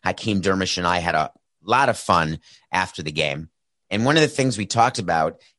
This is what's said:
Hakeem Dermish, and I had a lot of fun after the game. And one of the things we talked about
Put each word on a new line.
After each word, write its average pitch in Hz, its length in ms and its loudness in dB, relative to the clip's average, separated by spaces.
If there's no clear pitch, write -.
Hakeem 95 360 -2
Dermish, 95 380 0
and 90 80 0
I 87 140 2
had 85 160 0
a 78 160 0
lot 123 260 2
of 113 100 0
fun 80 400 2
after 92 320 -4
the 76 100 -6
game. 76 380 -4
And 107 160 -2
one 147 100 2
of 160 60 4
the 147 60 4
things 131 280 -2
we 104 80 -6
talked 117 340 0
about 82 400 -2